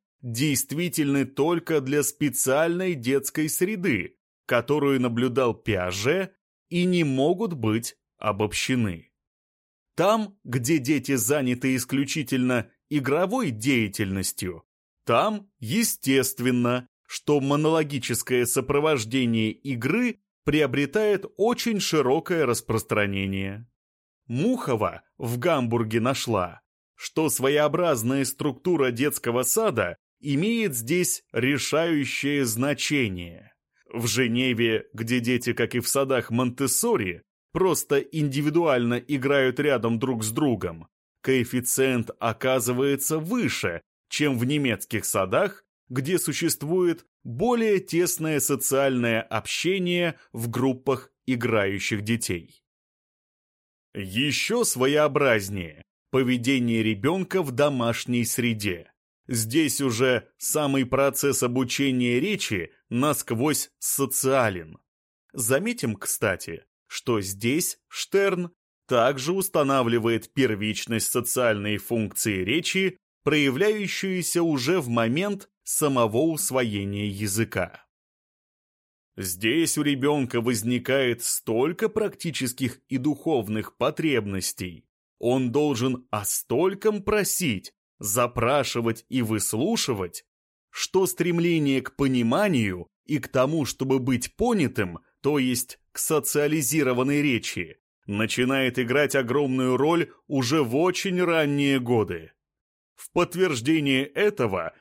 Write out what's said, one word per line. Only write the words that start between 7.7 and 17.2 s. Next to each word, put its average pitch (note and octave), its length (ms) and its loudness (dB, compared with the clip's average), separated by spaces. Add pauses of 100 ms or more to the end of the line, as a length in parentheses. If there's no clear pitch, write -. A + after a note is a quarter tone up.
обобщены. G#2 920 -2 (840)
Там, G3+ 480 0
где B2+ 360 0
дети C#3 360 0
заняты C3 600 0
исключительно B2+ 960 -2 (200)
игровой D#3+ 640 0
деятельностью, G2+ 1120 -2 (420)
там G3+ 440 0 (100)
естественно, B2 1300 0 (180)
что - 320 0